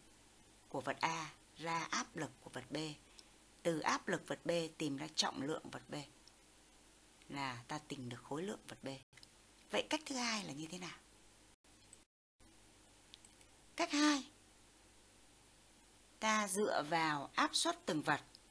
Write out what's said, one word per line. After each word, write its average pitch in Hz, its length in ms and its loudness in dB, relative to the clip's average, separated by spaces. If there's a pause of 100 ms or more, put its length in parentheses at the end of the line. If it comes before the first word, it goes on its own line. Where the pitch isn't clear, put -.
(680)
của 135 120 -4
vật 135 180 0
A 160 340 0 (240)
ra 165 260 -2
áp 226 320 -2
lực 147 160 -4 (100)
của - 80 -14
vật 123 220 -8
B. 139 60 -2 (840)
Từ 165 160 4
áp - 280 2
lực 170 200 -2
vật 143 180 -2
B 170 60 2 (260)
tìm 139 200 0
ra 151 180 -6
trọng - 260 0
lượng 147 280 -4
vật - 200 -10
B 139 60 -6 (1300)
là 131 380 -6
ta 151 120 -4
tìm 131 300 -8
được 120 140 -10
khối 151 200 -4
lượng 202 240 -4
vật - 160 -10
B. 123 40 -6 (840)
Vậy - 180 2
cách 302 160 0
thứ 277 100 -6
hai 226 280 0
là 156 100 -8
như 156 140 -6
thế 180 100 -8
nào? 180 200 -10 (2750)
Cách 339 160 0
hai, 294 380 6 (1900)
ta 214 280 4
dựa 190 420 2
vào 156 460 2
áp 302 200 6
suất 339 300 2
từng 151 160 2
vật. 147 200 4 (300)